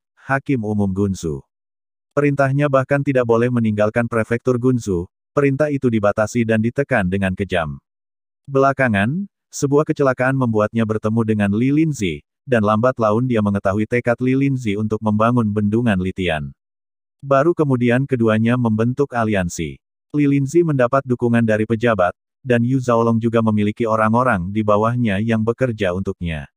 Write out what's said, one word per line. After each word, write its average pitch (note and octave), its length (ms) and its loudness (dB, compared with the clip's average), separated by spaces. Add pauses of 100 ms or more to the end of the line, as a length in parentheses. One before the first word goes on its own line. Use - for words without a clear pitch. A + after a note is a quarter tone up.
(140)
hakim C3+ 480 -4
umum G#2 320 -2
Gunsu. F#2 480 -4 (720)
Perintahnya C#3+ 560 0
bahkan C3+ 320 0
tidak C3 240 0
boleh A#2 240 2
meninggalkan A2 560 0
prefektur A#2 480 -2
Gunsu, A#2 560 -2 (240)
perintah C#3+ 320 0
itu C3+ 240 0
dibatasi G#2+ 560 0
dan A2 160 2
ditekan A#2+ 480 0
dengan F#2+ 240 -2
kejam. F2 400 -4 (720)
Belakangan, C3+ 800 0 (240)
sebuah C#3+ 320 0
kecelakaan C3+ 480 0
membuatnya A2+ 560 0
bertemu A2 400 -2
dengan G#2 240 0
Li B2 240 0
Linzi, A2+ 480 -2 (240)
dan A#2+ 160 2
lambat G#2+ 400 2
laun A2 240 2
dia A2+ 160 0
mengetahui G2+ 400 0
tekad A#2+ 400 -2
Li B2+ 80 0
Linzi C3 480 -2
untuk A2 240 -4
membangun A2 480 2
bendungan G#2 480 0
Litian. E2+ 560 -4 (640)
Baru C#3 320 2
kemudian C3 560 2
keduanya A2+ 480 2
membentuk A#2+ 560 0
aliansi. F#2+ 640 -2 (400)
Li D3 140 2
Linzi C#3+ 340 2
mendapat C3+ 400 0
dukungan A#2+ 400 0
dari A2 240 0
pejabat, A2 480 0 (240)
dan A#2+ 240 0
Yu C3 160 0
Zhaolong A#2 400 2
juga A2+ 240 0
memiliki G#2+ 400 0
orang-orang A2 720 0
di A2 80 -2
bawahnya G#2+ 560 0
yang A2+ 240 0
bekerja A2 480 -2
untuknya. F2 640 -6